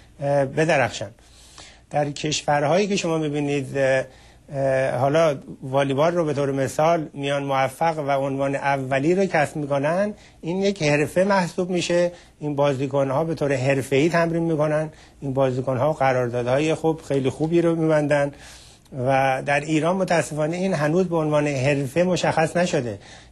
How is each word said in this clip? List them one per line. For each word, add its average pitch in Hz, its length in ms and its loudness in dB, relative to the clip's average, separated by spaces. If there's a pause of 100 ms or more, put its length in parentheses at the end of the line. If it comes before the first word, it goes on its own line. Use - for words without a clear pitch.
(220)
اه، 143 240 2
بدرخشن. 135 640 0 (800)
در 147 220 -2
کشورهایی 151 760 0
که 202 80 -2
شما 165 220 -2
می‌بینید، 143 600 -2
اه، 131 260 2 (480)
اه، 135 440 0
حالا 143 400 2 (260)
والیبال 139 520 0
رو 175 120 0
به 151 80 0
طور 139 180 -2
مثال 151 640 0
میان 143 300 -4
موفق 135 540 0 (100)
و 139 40 0
عنوان 139 440 -2
اولی 139 600 0
رو 196 100 2
کسب 151 300 0
می‌کنن، 151 580 -2 (280)
این 185 200 -4
یک 196 220 0
حرفه 147 400 2
محسوب 185 460 0
می‌شه. 175 420 0 (280)
این 147 160 -4
بازیکن‌ها 139 680 0
به 165 120 -4
طور 143 200 0
حرفه‌ای 135 540 2
تمرین 165 340 0
می‌کنن، 156 460 0 (320)
این 139 120 -4
بازیکن‌ها 131 600 0
قراردادهای 127 800 0
خوب، 156 280 -2
خیلی 135 280 -2
خوبی 160 320 0
رو 165 140 2
می‌بندن 147 560 2 (720)
و 135 400 2
در 143 140 2
ایران 156 360 0
متاسفانه 165 600 -2
این 190 160 -2
هنوز 156 340 2
به 165 80 -2
عنوان 151 320 2
حرفه 143 560 0
مشخص 160 540 0
نشده. 143 420 -2 (320)